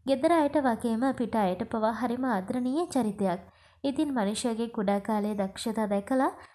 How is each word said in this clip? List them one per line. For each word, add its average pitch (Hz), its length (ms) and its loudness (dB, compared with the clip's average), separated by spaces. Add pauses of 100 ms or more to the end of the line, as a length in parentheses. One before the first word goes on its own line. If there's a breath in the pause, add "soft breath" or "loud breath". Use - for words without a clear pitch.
ගෙදර 269 280 4
අයට 294 260 4
වගේම 233 440 0 (100)
පිට 240 220 -2
අයට 196 340 0
පවා 220 240 0
හරිම 240 320 -2
ආදරණීය 254 640 0
චරිතයක්. 202 540 -2 (420 soft breath)
ඉතින් 285 300 0
මනිෂාගේ 226 560 0
කුඩා 202 300 0
කාලයේ 208 380 -2
දක්ෂතා 208 520 -2
දැකලා 262 420 2 (240 loud breath)